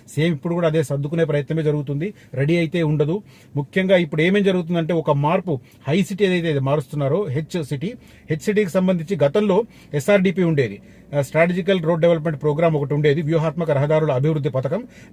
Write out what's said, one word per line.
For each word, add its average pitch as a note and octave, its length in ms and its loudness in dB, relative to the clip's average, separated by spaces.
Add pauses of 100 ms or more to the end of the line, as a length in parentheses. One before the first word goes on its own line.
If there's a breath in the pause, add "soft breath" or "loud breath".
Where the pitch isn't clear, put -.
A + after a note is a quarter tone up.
సేమ్ E3 260 0
ఇప్పుడు E3+ 200 -4
కూడా E3+ 120 0
అదే D#3 160 2
సర్దుకునే C#3+ 420 -2
ప్రయత్నమే D3+ 380 -2
జరుగుతుంది, D3 520 -2 (200 loud breath)
రెడీ C#3+ 220 0
అయితే E3+ 260 0
ఉండదు. D3+ 400 0 (340 loud breath)
ముఖ్యంగా F#3+ 400 2
ఇప్పుడు D#3+ 260 0
ఏమేం F#3+ 200 4
జరుగుతుందంటే F3 520 0
ఒక D#3+ 160 0
మార్పు, D3+ 500 0 (280 soft breath)
హై E3+ 140 2
సిటీ G3 220 -4
ఏదైతే F3 260 2
ఇది C#3+ 100 0
మారుస్తున్నారో D3 640 -2
హెచ్ D#3 380 -4
సిటీ, D3+ 300 -6 (360 loud breath)
హెచ్ D#3+ 100 -4
సిటీకి G#3 300 0
సంబంధించి F#3 540 0
గతంలో G3+ 400 2 (300 loud breath)
ఎస్ఆర్డీపీ F#3 480 2
ఉండేది, C#3 400 0 (360 loud breath)
ఆ, - 20 2
స్ట్రాటజికల్ F3 640 0
రోడ్ D#3+ 180 0
డెవలప్‌మెంట్ E3 420 0
ప్రోగ్రామ్ D#3 340 2
ఒకటి C#3 180 -2
ఉండేది, D3 280 2
వ్యూహాత్మక D#3 480 -2
రహదారుల D3 420 2
అభివృద్ధి D3 360 0
పథకం, C3 360 -4 (280 loud breath)